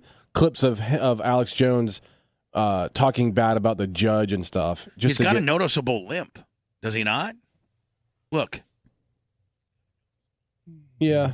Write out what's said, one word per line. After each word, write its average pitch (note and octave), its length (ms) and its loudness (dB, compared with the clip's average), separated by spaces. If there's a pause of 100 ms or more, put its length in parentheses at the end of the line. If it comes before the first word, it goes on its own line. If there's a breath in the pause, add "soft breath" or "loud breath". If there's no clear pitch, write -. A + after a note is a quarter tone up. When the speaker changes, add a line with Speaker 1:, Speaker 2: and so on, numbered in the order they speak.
(340 soft breath)
Speaker 1:
clips D#3 300 2
of, A#2+ 160 2
of A#2+ 420 0
Alex B2 300 0
Jones, B2 500 0 (520 soft breath)
uh, G2 400 0
talking A#2+ 400 2
bad A2+ 240 2
about A2 200 0
the G2 100 -2
judge G#2 440 0
and F#2 140 -2
stuff. E2+ 420 -4 (100)
Just B2+ 120 0
Speaker 2:
He's C#3 80 0
Speaker 1:
to - 60 2
Speaker 2:
got F#3+ 120 4
a A3+ 40 2
Speaker 1:
get F#3 40 0
Speaker 2:
noticeable C#3 640 -2
limp, D#3 320 -10 (420)
does A2 120 -6
he A2+ 100 -4
not? C#3+ 320 -4 (960)
Look. D3 300 -4 (2500)
Speaker 1:
Yeah. D3 340 2